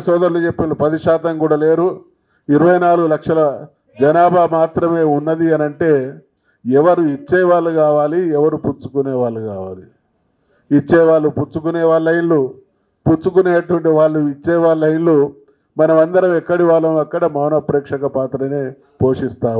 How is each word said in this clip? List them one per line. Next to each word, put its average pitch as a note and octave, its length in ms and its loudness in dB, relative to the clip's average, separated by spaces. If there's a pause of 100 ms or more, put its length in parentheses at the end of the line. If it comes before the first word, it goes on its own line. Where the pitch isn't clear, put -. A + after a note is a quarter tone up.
సోదరులు F3 400 0
చెప్పిన E3 280 -4 (100)
పది D#3 220 -2
శాతం E3 280 0 (100)
కూడా D3+ 220 0
లేరు, E3 240 2 (600)
ఇరవై E3 360 4
నాలుగు F3 300 2
లక్షల D#3+ 260 -2 (600)
జనాభా E3+ 440 4 (120)
మాత్రమే E3 460 0 (140)
ఉన్నది D#3+ 300 -2 (100)
అనంటే D3+ 340 -2 (760)
ఎవరు E3 380 2 (120)
ఇచ్చేవాళ్ళు F3 560 0 (100)
కావాలి, D3+ 380 0 (200)
ఎవరు D3+ 260 0
పుచ్చుకునే C3+ 560 -6
వాళ్ళు A#2 200 -4 (100)
కావాలి? F#2+ 340 -12 (840)
ఇచ్చేవాళ్ళు D#3 680 2
పుచ్చుకునే E3 540 -6
వాళ్ళ D#3+ 180 0 (100)
ఇల్లు, E3 220 0 (680)
పుచ్చుకునేటువంటి E3+ 920 0
వాళ్ళు D#3 200 2 (140)
ఇచ్చే D#3+ 220 -4 (100)
వాళ్ళ D#3+ 180 2 (140)
ఇల్లు, D#3+ 220 2 (580)
మనం D#3+ 260 2
అందరం F3+ 360 0
ఎక్కడి F3 320 -2
వాళ్ళం D#3+ 320 2
అక్కడ E3+ 200 -4 (120)
మౌన D3 200 -2 (120)
ప్రేక్షక C#3+ 380 -4 (100)
పాత్రనే C3+ 480 -4 (380)
పోషిస్తా B2+ 580 -2